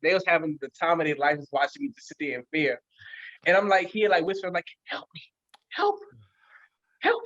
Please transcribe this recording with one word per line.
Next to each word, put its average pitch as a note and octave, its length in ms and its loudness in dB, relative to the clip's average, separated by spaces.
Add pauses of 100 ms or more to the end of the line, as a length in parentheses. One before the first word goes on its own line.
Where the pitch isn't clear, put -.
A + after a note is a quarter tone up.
They D#3+ 120 2
was F#3 120 2
having D#3 360 0
the C3+ 80 -10
time E3+ 300 0
of D#3 80 0
their D3+ 80 0
life, C#3+ 220 0
just C#3+ 160 -14
watching C#3+ 300 -2
me C#3 120 -6
just - 140 -20
sit - 100 -18
there C3+ 200 -6
in B2 120 -14
fear. D3 300 0 (640)
And F3 120 6
I'm, G3+ 120 2
like, F#3 200 4
here, G#3+ 200 2
like, F3 160 4
whispering, F#3+ 280 -4
like, F3 140 -4 (180)
Help - 280 -12
me, - 80 -16 (480)
help, G4+ 300 0 (1000)
help. A#4 240 2